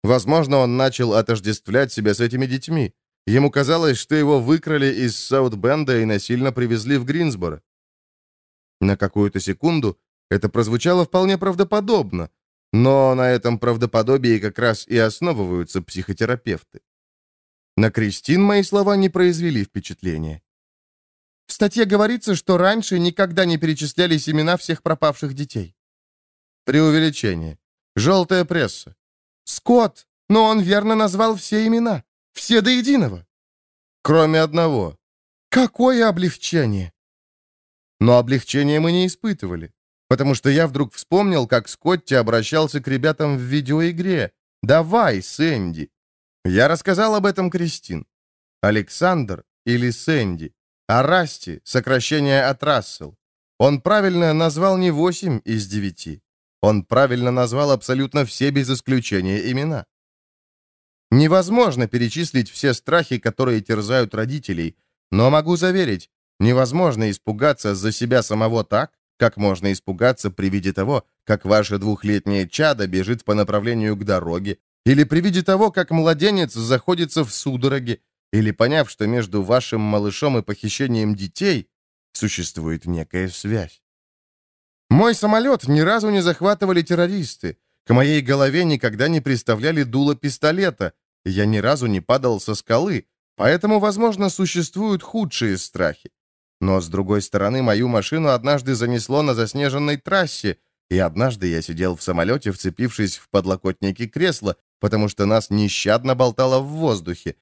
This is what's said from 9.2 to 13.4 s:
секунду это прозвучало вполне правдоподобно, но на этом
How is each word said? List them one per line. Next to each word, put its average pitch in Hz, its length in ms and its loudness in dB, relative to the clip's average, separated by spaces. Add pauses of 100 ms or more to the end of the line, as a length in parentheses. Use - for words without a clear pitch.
секунду 120 600 -2 (300)
это 101 180 0
прозвучало 120 580 0
вполне 190 340 0
правдоподобно, 190 880 -2 (420)
но 131 440 4
на 127 160 2
этом 120 260 0